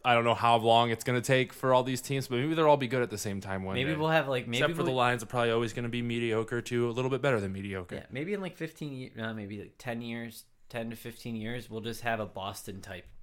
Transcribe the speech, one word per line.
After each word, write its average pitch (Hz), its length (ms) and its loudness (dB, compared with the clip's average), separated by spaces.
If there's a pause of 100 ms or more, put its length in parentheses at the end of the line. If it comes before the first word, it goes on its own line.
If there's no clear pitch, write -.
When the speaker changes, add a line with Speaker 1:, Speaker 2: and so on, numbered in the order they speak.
Speaker 1:
I 123 120 6
don't 117 80 6
know 117 100 4
how 117 240 6
long 117 320 6
it's 113 140 -2
gonna 123 180 2
take 131 320 2
for 131 220 4
all 127 80 6
these 127 180 -2
teams, 135 260 -4
but 123 120 0
maybe 160 160 0
they'll 160 120 4
all 147 100 10
be 131 100 -2
good 123 160 0
at - 80 -4
the 104 80 -6
same 98 200 -4
time 95 240 -4
one 95 120 -4
Speaker 2:
Maybe 135 160 0
Speaker 1:
day. 156 60 -2
Speaker 2:
we'll 156 120 0
have, 156 180 4
like, 127 200 -2
maybe 120 160 -2
Speaker 1:
Except 156 100 2
for 165 40 -4
Speaker 2:
we'll 170 160 0
Speaker 1:
the 127 40 2
Lions 123 240 4
are 107 60 -10
probably 117 240 2
always 113 220 2
gonna 120 160 -4
be 120 120 -2
mediocre 117 580 0
to 120 300 0
a - 20 -2
little 127 200 0
bit 127 100 0
better 135 180 4
than 95 140 -2
mediocre. 98 440 -6
Speaker 2:
Yeah, - 120 -12
maybe 156 240 -6
in, 196 80 -6
like, 175 160 -8
fifteen 160 360 -8
ye-, 131 180 -12 (100)
uh, 113 140 -4
maybe, 104 240 -8
like, 101 180 -14
ten 117 240 -6
years, 117 440 -8 (240)
ten 117 200 -6
to 113 60 -8
fifteen 117 400 -10
years, 110 340 -6
we'll 110 120 -8
just 113 200 -8
have 113 180 0
a 104 60 -2
Boston 95 560 -10
type 92 240 -12 (180)